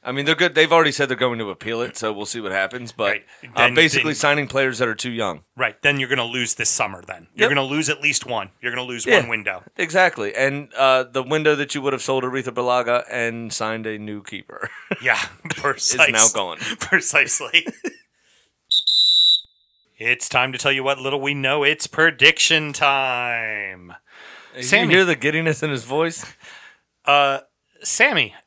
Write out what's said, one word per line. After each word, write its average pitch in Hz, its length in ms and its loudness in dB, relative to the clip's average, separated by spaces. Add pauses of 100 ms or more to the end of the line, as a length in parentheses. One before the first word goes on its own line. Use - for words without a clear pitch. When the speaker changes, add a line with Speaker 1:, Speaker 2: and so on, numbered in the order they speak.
Speaker 1:
I 123 60 -8
mean, 139 160 -4
they're 160 80 4
good. 170 220 2
They've 156 160 6
already 160 180 6
said 139 180 0
they're 127 80 -2
going 120 220 0
to 107 120 -6
appeal 113 300 -8
it, 120 160 -6
so 110 160 -4
we'll 104 140 -6
see 120 140 -6
what 101 100 -8
happens. 104 400 -4
But, 110 220 -6
Speaker 2:
Right. 107 120 -6 (300)
Speaker 1:
uh, 117 40 -2
Speaker 2:
Then, 123 160 4
Speaker 1:
basically 147 400 2
Speaker 2:
then - 20 -4
Speaker 1:
signing 147 320 2
players 131 300 0
that 123 100 0
are 110 80 -4
too 127 160 -6
young. 95 320 -4 (120)
Speaker 2:
Right. 120 260 -4
Then 143 180 2
you're 127 80 -6
gonna 131 160 0
lose 120 300 -2
this - 160 0
summer 98 360 -2
then. 92 300 -16
You're 117 120 2
Speaker 1:
Yep. 143 80 0
Speaker 2:
gonna 135 120 0
lose 151 200 -2
at 147 140 -2
least 147 240 -2
one. 107 240 -6 (100)
You're 120 120 -4
gonna 127 140 -6
lose 120 200 -6
Speaker 1:
Yeah, 117 140 4
Speaker 2:
one 120 80 -6
window. 101 340 -6 (140)
Speaker 1:
exactly. 160 580 0
And, 139 400 -2
uh, 131 300 4
the 127 180 -4
window 151 320 2
that 139 220 -4
you 139 60 -6
would 135 100 0
have 131 100 -4
sold 131 220 0
Aretha 127 280 -6
Balaga 120 580 0
and 117 420 -6
signed 110 340 -4
a 110 100 -6
new 104 280 -12
keeper - 460 -12 (200)
<laughs> 196 100 -6
Speaker 2:
Yeah, 120 220 2
Speaker 1:
is - 60 -6 (280)
now - 60 -12
Speaker 2:
precisely. 135 720 4
Speaker 1:
gone. 90 240 -6
Speaker 2:
<laughs> - 220 -8
Precisely. 156 880 0 (2250)
It's 120 300 -2
time 131 240 0
to 123 60 -8
tell 139 140 0
you 135 100 -2
what 135 160 0
little 139 220 -4
we 139 140 -2
know. 139 280 0
It's 147 240 2
prediction 156 840 4
time. 117 1200 -2 (600)
Speaker 1:
Did 127 100 -10
you 123 40 0
Speaker 2:
Sammy. 180 260 4
Speaker 1:
hear 190 100 6
the 175 100 2
giddiness 156 480 -2
in 156 80 -2
his 123 140 -6
voice? 156 400 -2 (800)
Speaker 2:
Uh, 139 360 0 (420)
Sammy, 170 520 0 (120)